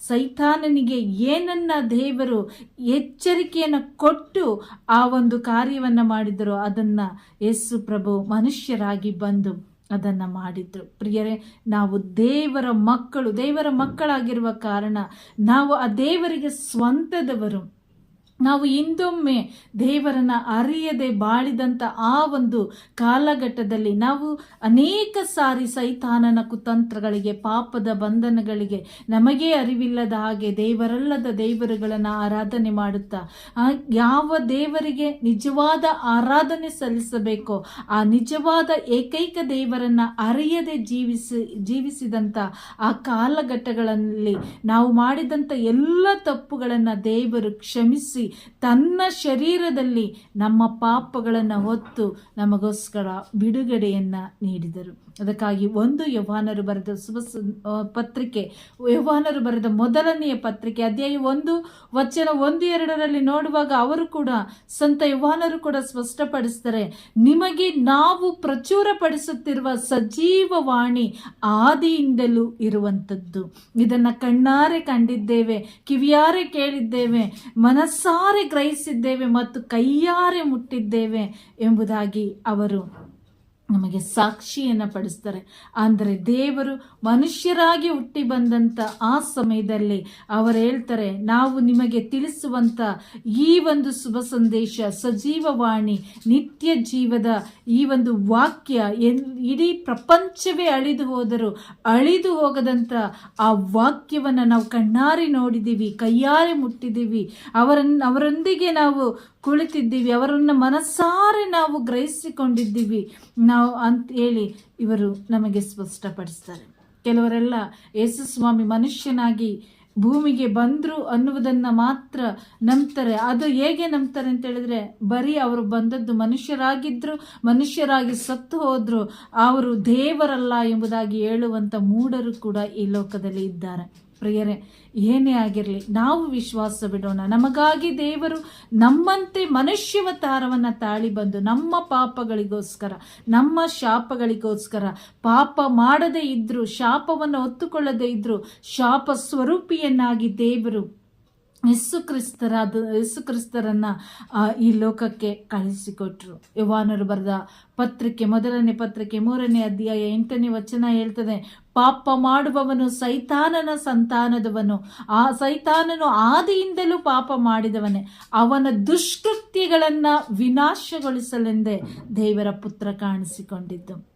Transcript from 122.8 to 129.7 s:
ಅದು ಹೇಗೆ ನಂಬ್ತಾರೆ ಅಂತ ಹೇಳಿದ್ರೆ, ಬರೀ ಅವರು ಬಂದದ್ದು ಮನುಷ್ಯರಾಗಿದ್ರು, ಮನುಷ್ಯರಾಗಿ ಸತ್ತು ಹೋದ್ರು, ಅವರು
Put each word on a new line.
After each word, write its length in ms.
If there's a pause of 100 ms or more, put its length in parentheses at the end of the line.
ಅದು 300
ಹೇಗೆ 420
ನಂಬ್ತಾರೆ 420
ಅಂತ 160
ಹೇಳಿದ್ರೆ, 580
ಬರೀ 320
ಅವರು 260
ಬಂದದ್ದು 520
ಮನುಷ್ಯರಾಗಿದ್ರು, 1040 (300)
ಮನುಷ್ಯರಾಗಿ 720
ಸತ್ತು 440
ಹೋದ್ರು, 460 (280)
ಅವರು 520